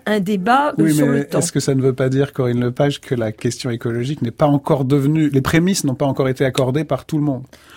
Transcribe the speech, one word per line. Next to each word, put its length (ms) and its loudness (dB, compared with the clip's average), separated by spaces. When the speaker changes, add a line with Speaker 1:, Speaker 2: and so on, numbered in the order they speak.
Speaker 1:
un 140 0
débat, 500 0
euh, 140 2
Speaker 2:
Oui, 100 4
Speaker 1:
sur 120 2
Speaker 2:
mais 140 2
Speaker 1:
le 80 -2
temps. 100 -2
Speaker 2:
est-ce 140 -2
que 80 0
ça 140 0
ne 80 2
veut 120 2
pas 140 0
dire, 240 0
Corinne 280 -2
Lepage, 400 0
que 140 -6
la 180 -2
question 380 -6
écologique 520 -4
n'est 80 -4
pas 160 2
encore 380 2
devenue, 460 2
les 100 2
prémices 440 0
n'ont 100 0
pas 120 -2
encore 220 0
été 160 0
accordées 400 0
par 220 -4
tout 120 -4
le 60 0
monde ? 180 -4
Speaker 1:
Oui, 160 -20